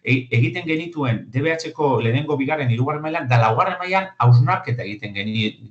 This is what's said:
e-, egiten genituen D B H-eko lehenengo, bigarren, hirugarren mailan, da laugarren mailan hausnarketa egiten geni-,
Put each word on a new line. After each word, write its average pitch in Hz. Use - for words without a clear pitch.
e-, 127
egiten 170
genituen 156
D 131
B 160
H-eko 147
lehenengo, 143
bigarren, 139
hirugarren 147
mailan, 156
da 120
laugarren 156
mailan 190
hausnarketa 120
egiten 101
geni-, 107